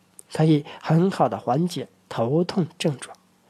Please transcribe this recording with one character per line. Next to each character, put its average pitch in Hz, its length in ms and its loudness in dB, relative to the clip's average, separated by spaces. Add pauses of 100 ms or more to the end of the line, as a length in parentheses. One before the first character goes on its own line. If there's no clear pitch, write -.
(320)
可 160 140 2
以 151 180 4 (180)
很 170 300 2
好 156 160 2
的 107 100 -6
缓 131 300 0
解 147 220 -10 (180)
头 135 360 0
痛 180 240 -2 (100)
症 151 200 -2
状。 - 200 -18 (320)